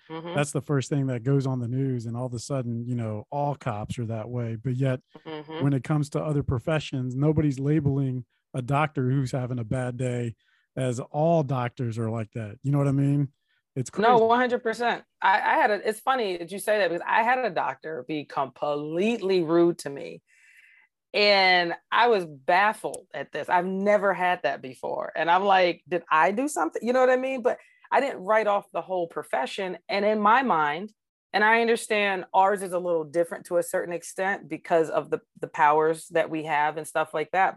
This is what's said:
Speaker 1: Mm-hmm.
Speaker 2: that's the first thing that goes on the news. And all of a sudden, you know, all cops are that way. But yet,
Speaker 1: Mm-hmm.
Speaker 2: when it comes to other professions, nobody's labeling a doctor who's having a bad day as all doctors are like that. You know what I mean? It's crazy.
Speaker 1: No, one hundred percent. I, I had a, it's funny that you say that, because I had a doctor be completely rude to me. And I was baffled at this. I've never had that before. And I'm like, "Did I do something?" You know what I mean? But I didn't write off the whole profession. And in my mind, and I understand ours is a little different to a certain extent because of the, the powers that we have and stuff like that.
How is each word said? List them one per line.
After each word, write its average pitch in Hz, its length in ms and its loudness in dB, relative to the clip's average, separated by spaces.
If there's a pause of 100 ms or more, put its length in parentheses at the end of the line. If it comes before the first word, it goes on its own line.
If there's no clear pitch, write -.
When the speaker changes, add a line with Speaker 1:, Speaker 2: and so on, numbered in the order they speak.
Speaker 1:
Mm-hmm. 165 280 -10
Speaker 2:
that's 143 160 0
the 151 100 -2
first 139 260 -2
thing 139 200 -2
that 120 160 -4
goes 139 220 2
on 131 120 -2
the 120 100 -4
news. 127 380 -2
And 117 100 -6
all 127 100 -4
of 123 80 -8
a 113 40 -6
sudden, 120 480 -6
you 123 80 -4
know, 107 360 -6
all 143 260 -4
cops 107 420 -6
are 117 80 -4
that 113 240 -8
way. 117 320 -6
But 127 140 -2
yet, 131 240 0 (260)
Speaker 1:
Mm-hmm. 156 380 -8
Speaker 2:
when 143 80 4
it 131 100 0
comes 151 280 0
to - 120 -4
other 147 220 -2
professions, 131 720 -2
nobody's 147 420 2
labeling 139 680 0 (300)
a 131 80 -6
doctor 139 480 0
who's 135 220 0
having 123 260 -4
a 117 60 -4
bad 123 320 -4
day 123 400 -4 (380)
as 127 240 -2
all 156 440 2
doctors 123 560 -2
are 113 100 -2
like 113 240 -4
that. 110 300 -10
You 139 100 -2
know 143 60 2
what 143 100 2
I 135 40 2
mean? 139 360 2 (480)
It's 127 140 -6
crazy. 208 180 2
Speaker 1:
No, 247 100 8
one 226 200 4
hundred 247 240 0
percent. 226 400 -2 (180)
I, 190 200 4
I - 140 0
had 277 160 4
a, 202 180 -2
it's 214 120 -2
funny 220 380 -2
that 170 140 -10
you 202 60 -8
say 214 200 0
that, 180 120 2
because 170 160 -4
I 196 160 2
had 254 160 2
a 233 120 -2
doctor 147 580 -6
be 151 160 -6
completely 165 1160 -2
rude 170 380 4
to 143 100 -8
me. 151 320 -12 (920)
And 185 600 4 (160)
I 226 180 4
was 196 180 4
baffled 175 880 0
at 139 180 -10
this. 147 180 -8
I've 180 160 2
never 196 480 2
had 180 300 -2
that 139 180 -4
before. - 540 -8
And 165 140 0
I'm 185 140 4
like, 185 440 4
"Did 170 220 -2
I 160 220 4
do 262 160 -2
something?" - 360 -4
You 233 100 0
know 254 60 4
what 254 100 6
I 254 60 4
mean? 262 260 -4
But 233 160 0 (320)
I 226 100 4
didn't 269 220 -4
write 214 240 2
off 202 260 0
the 170 100 -4
whole 175 260 -2
profession. 185 680 -6 (120)
And 202 140 0
in 214 160 2
my 220 220 6
mind, 165 480 0 (440)
and 208 100 2
I 226 180 6
understand 208 600 0 (100)
ours 190 280 4
is 180 100 -8
a 180 60 0
little 175 260 -2
different 170 420 -2
to 175 120 -2
a 170 40 2
certain 175 320 -4
extent 190 540 -6
because 160 420 0
of 151 200 -2
the, 156 100 -2 (200)
the - 80 -6
powers 156 640 2
that 160 180 0
we 156 140 -6
have 151 340 -2
and 151 80 -10
stuff 156 280 -4
like 156 180 -4
that. 185 240 0